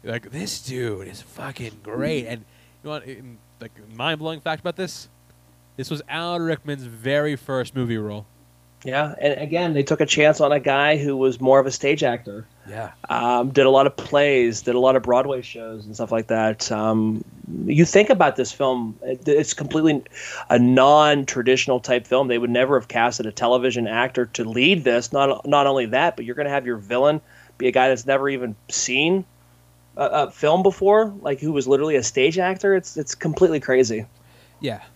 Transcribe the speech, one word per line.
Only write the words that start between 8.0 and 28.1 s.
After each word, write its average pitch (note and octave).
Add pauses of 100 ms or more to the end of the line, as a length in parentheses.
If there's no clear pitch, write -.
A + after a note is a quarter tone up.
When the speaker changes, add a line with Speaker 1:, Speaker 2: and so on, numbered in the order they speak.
Speaker 2:
Yeah, C#3+
and C#3+
again, D#3+
they C#3
took D3
a C3+
chance D3+
on C#3+
a C#3+
guy C#3
who C#3+
was C3
more C3
of C3
a C3+
stage D3
actor. A#2 (240)
Speaker 1:
Yeah. G#2+ (180)
Speaker 2:
Um, B2
did C3+
a C3
lot C3+
of C3+
plays, C3+
did B2
a B2
lot C3
of A#2
Broadway B2+
shows A2+
and G#2+
stuff A2
like A2+
that. A2
Um, A2 (400)
you D#3+
think G#3
about F3
this B2+
film, B2
it, C3
it's D3+
completely D#3 (480)
a A#2+
non-traditional C3
type B2
film. C3
They A#2+
would A#2+
never C3
have G#2+
casted A#2+
a G#2
television A#2+
actor A#2+
to B2
lead C3+
this. A#2+
Not, C#3
not C#3+
only C3+
that, C3+
but A#2+
you're B2
gonna C#3+
have C#3
your A#2+
villain B2+ (380)
be B2+
a A#2
guy C3
that's B2
never C#3